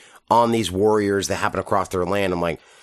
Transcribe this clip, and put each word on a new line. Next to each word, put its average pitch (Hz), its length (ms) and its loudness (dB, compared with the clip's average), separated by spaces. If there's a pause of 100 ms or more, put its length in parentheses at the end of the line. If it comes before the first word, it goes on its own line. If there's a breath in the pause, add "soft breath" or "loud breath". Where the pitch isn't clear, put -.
(300 loud breath)
on 117 220 4
these 110 180 -2
warriors 101 580 2
that 98 80 -2
happen 92 220 -4
across 95 300 -2
their 90 160 -2
land. 95 280 -2
I'm 87 100 -2
like, 85 180 -2 (220 loud breath)